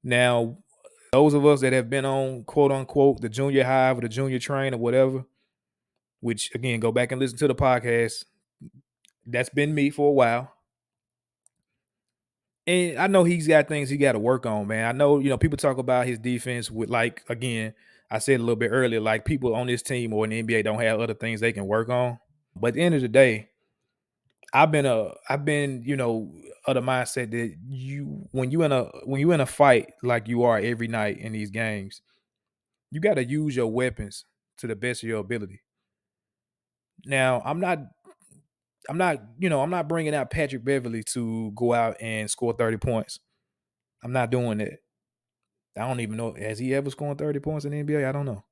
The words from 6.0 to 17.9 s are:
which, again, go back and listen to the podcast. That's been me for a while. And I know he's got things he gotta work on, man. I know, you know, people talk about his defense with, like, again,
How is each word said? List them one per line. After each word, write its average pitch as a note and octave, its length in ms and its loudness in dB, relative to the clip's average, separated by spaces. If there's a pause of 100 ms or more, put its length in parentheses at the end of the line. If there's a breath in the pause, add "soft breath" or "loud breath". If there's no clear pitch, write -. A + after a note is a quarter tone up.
which, A2+ 360 -4
again, A#2 240 -4
go A2+ 120 0
back B2 200 0
and C3 100 -4
listen B2 160 -4
to C#3+ 100 2
the C3 60 2
podcast. A#2+ 720 0 (1000)
That's A#2+ 220 -2
been D3 260 0
me C#3+ 160 2
for D3 180 4
a C#3+ 40 4
while. B2 380 2 (2250)
And F3 320 0
I E3 100 0
know F#3+ 180 6
he's E3+ 200 2
got D3+ 220 6
things C#3+ 220 -4
he C#3 80 -4
gotta C3+ 220 4
work B2 260 0
on, G#2+ 220 -2
man. A2 180 -2
I A#2 80 0
know, C#3+ 260 4
you C3+ 100 0
know, B2+ 80 0
people D3 200 2
talk C3+ 200 0
about B2+ 300 0
his B2 100 -4
defense A#2+ 540 -6
with, A2 180 -6
like, A#2 380 -2
again, A2+ 460 -6 (360 soft breath)